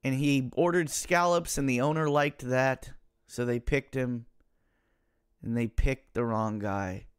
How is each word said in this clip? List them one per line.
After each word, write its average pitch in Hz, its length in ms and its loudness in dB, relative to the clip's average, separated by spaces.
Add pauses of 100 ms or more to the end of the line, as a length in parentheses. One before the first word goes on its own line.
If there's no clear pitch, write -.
and 135 140 0
he 135 400 2
ordered 175 340 2
scallops, 175 640 0
and 139 120 0
the 123 120 2
owner 151 300 0
liked 143 380 0
that, 127 420 0 (380)
so 120 160 -4
they 120 160 -2
picked - 340 -2
him, 123 320 -4 (1160)
and 117 120 -2
they 117 120 0
picked - 460 0
the 120 100 0
wrong 110 340 -2
guy. 98 480 -4 (120)